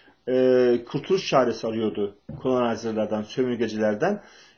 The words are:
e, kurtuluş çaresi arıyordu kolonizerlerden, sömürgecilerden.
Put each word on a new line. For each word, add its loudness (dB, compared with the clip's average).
e, 4
kurtuluş -2
çaresi 2
arıyordu -2
kolonizerlerden, -2
sömürgecilerden. -2